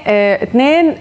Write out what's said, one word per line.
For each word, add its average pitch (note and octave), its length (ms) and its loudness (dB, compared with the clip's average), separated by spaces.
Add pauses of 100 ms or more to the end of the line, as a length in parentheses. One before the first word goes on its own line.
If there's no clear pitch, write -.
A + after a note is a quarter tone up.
آه، G3+ 360 0
اثنين D4 580 0